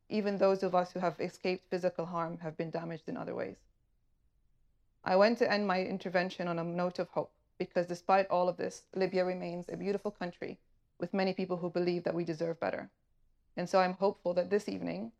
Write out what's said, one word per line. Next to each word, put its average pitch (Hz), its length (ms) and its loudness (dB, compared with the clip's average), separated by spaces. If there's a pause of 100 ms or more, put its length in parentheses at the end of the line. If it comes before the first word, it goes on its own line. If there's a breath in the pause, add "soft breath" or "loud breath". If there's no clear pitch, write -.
(100)
even 202 260 0
those 190 260 4
of 185 120 0
us 180 180 2
who 180 80 -6
have 170 180 0
escaped - 520 -4
physical 180 340 0
harm 170 380 -4
have 160 160 -8
been 165 100 -4
damaged 165 400 -8
in 170 80 -6
other 160 180 -6
ways. - 220 -6 (1500)
I 185 140 2
want 220 220 6
to 240 120 4
end 208 160 2
my 185 160 2
intervention 185 640 -2
on 170 120 -2
a 165 60 -2
note 175 340 -2
of 175 100 -2
hope, - 240 -4 (260)
because 180 280 0
despite 190 420 4
all 180 220 2
of 175 80 -4
this, - 240 -6 (120)
Libya 185 300 2
remains 175 440 -4
a - 100 -6
beautiful 196 320 -2
country - 480 -8 (400)
with - 160 -6
many 190 180 2
people 185 240 -2
who 175 140 -4
believe 175 340 0
that - 100 0
we 170 100 0
deserve 165 360 -4
better. - 300 -4 (640)
And 180 100 -2
so 190 120 4
I'm 185 160 4
hopeful 190 400 0
that 180 160 2
this 208 180 0
evening 185 520 -6